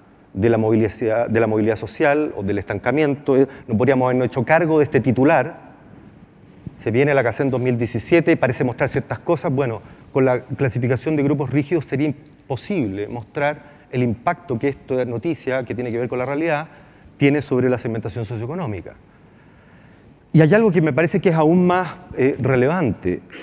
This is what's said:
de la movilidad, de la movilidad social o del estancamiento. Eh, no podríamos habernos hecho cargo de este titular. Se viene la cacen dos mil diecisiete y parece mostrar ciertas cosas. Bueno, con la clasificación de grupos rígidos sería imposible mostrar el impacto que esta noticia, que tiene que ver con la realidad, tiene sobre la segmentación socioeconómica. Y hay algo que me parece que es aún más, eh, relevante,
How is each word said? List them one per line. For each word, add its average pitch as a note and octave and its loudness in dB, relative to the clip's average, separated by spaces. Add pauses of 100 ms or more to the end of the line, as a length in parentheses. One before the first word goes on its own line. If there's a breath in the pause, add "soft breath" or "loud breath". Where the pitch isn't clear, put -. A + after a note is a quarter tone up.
(320)
de G2+ 2
la A2+ 4
movilidad, A2 0
de A2 0
la A2+ 2
movilidad A2 0
social D3 0
o G#2 -6
del G2+ -2
estancamiento. C3+ 0
Eh, C3+ 4 (220 loud breath)
no A2 0
podríamos B2+ 2
habernos B2+ 2
hecho A#2+ -4
cargo D#3+ 4
de D3 4
este C3 0
titular. C3 0 (1040)
Se A#2 -6
viene C#3 2
la C3+ 4
cacen B2 -2
dos B2 -2
mil B2 0
diecisiete D#3 2
y D3+ 4
parece B2+ 0
mostrar B2 -2
ciertas - -6
cosas. E3+ -2
Bueno, B2+ -4 (320 loud breath)
con C3+ 2
la B2+ 2
clasificación B2+ -2
de C#3+ 0
grupos C#3+ 0
rígidos D3 -2
sería D3+ -2
imposible A2+ -6
mostrar C#3+ -6 (180 loud breath)
el B2+ 0
impacto B2 -4
que C#3 0
esta B2+ -4
noticia, B2+ -4
que A2 -8
tiene A#2+ -6
que A#2 -4
ver A#2+ -2
con B2 -6
la B2 -4
realidad, D3+ -2 (500 loud breath)
tiene C#3+ 4
sobre B2+ 0
la B2 0
segmentación A#2 -6
socioeconómica. A#2 -8 (1400 soft breath)
Y D3+ 8
hay D#3+ 6
algo G#3+ 6
que E3+ 2
me D3+ 2
parece D#3+ 0
que F#3+ 0
es E3 2
aún E3 4
más, F3+ 0 (200)
eh, C3 2
relevante, B2 0 (200 loud breath)